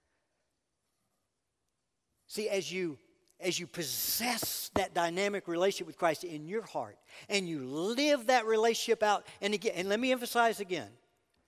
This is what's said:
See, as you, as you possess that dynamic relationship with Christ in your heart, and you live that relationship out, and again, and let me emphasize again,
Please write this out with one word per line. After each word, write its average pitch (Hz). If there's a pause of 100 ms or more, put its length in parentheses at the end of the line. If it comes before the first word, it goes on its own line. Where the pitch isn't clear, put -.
(2250)
See, 208
as 185
you, 180 (400)
as 170
you 175
possess -
that 185
dynamic 180
relationship 175
with 151
Christ 165
in 156
your 208
heart, 120 (320)
and 196
you 147
live 226
that 247
relationship 220
out, 208 (160)
and 202
again, 196
and 190
let 214
me 254
emphasize 233
again, 175 (600)